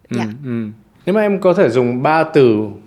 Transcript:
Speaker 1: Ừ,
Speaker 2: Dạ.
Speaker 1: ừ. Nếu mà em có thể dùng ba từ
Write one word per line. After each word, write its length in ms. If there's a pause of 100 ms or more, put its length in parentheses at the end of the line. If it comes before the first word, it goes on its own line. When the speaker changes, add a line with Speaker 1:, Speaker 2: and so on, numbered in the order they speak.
Speaker 1:
Ừ, 80
Speaker 2:
Dạ. 80 (200)
Speaker 1:
ừ. 220 (380)
Nếu 100
mà 60
em 200
có 120
thể 160
dùng 340
ba 200
từ 440 (200)